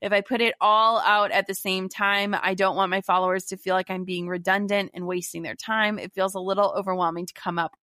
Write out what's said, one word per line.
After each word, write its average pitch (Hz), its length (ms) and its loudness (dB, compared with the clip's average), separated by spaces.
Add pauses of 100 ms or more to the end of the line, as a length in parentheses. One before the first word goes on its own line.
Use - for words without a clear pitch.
If 196 100 -4
I 202 120 4
put 233 180 -2
it 233 180 2
all 220 420 4
out 208 320 2
at 196 140 2
the 190 80 -6
same 185 360 -4
time, 202 500 0
I 190 140 0
don't 190 220 2
want 185 140 2
my 190 120 0
followers 185 440 2
to 185 120 -8
feel 185 160 0
like 185 160 0
I'm 185 140 -6
being 175 220 -6
redundant 190 680 0
and 180 120 -8
wasting 175 360 -6
their 131 140 -8
time. 214 420 -2
It - 160 -12
feels 190 200 -2
a 190 60 -8
little 190 340 2
overwhelming 180 520 -2
to - 80 -14
come 170 240 -6
up 165 260 -4